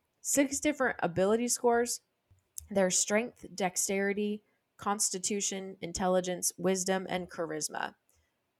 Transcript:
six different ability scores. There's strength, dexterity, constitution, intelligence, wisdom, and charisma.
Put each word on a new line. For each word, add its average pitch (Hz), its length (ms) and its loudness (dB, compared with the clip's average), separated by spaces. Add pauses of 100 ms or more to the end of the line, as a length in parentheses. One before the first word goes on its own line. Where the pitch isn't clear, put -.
(220)
six 277 380 2
different 294 420 0
ability 202 460 2
scores. 240 520 2 (680)
There's 190 280 2
strength, - 560 0
dexterity, 202 880 -2 (340)
constitution, 196 1040 -2
intelligence, 180 800 0
wisdom, 190 500 0
and 180 220 -4
charisma. 156 640 -6 (640)